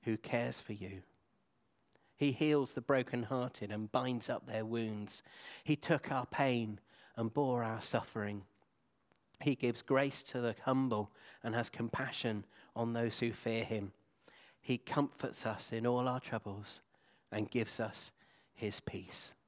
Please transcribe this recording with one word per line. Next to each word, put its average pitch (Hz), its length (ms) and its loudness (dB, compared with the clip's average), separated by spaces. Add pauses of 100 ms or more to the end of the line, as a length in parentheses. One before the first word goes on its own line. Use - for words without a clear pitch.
who 113 140 0
cares 120 420 -2
for - 140 -10
you. 104 300 -8 (1120)
He 143 160 4
heals 147 400 4
the 135 80 -4
brokenhearted 123 920 0
and 107 220 -4
binds 127 360 0
up 123 180 -4
their 110 180 -2
wounds. 110 580 -2 (400)
He 151 140 2
took - 340 2
our 127 160 0
pain 117 540 2 (360)
and 113 160 0
bore 127 300 2
our 113 180 -2
suffering. 104 600 -2 (1000)
He 139 140 2
gives 120 280 0
grace 139 420 4
to - 160 -4
the 117 240 0
humble 127 480 2 (320)
and 113 100 -2
has 117 160 0
compassion 113 760 -2 (300)
on 117 180 0
those 120 280 0
who 117 120 2
fear 113 300 -2
him. 101 300 -2 (680)
He 123 180 0
comforts - 680 -2
us 107 260 -4
in 113 140 0
all 123 220 4
our 127 120 0
troubles 104 600 -8 (500)
and 107 200 -2
gives - 280 0
us - 320 -4 (440)
his 104 260 -4
peace. - 520 -8 (160)